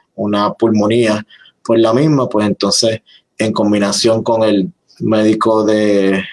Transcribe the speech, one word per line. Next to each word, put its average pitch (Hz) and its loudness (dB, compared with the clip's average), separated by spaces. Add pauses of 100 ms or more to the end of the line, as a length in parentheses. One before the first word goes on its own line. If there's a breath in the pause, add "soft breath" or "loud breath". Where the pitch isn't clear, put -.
(160)
una 104 -2
pulmonía 110 0 (380 soft breath)
por 117 0
la 113 2
misma, 139 2
pues 107 -2
entonces 104 -2 (360 soft breath)
en 110 -2
combinación 104 0
con 113 0
el 101 0 (280)
médico 110 0
de, 101 0